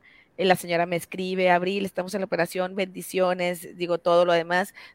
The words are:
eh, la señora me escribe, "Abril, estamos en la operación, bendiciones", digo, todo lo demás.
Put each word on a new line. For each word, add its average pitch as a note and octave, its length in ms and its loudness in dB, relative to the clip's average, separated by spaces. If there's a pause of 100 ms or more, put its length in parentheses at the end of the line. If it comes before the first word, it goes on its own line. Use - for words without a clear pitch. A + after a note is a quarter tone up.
(380)
eh, - 80 0
la F#3 100 6
señora F3 320 0
me F3+ 80 -2
escribe, F#3 560 0
"Abril, F#3 340 0
estamos F#3 300 -6
en G3 60 -4
la F#3+ 40 -4
operación, F3+ 500 -2
bendiciones", F3+ 1000 -2
digo, F3 220 -2
todo F3 260 4
lo F3 80 4
demás. F3 400 0 (220)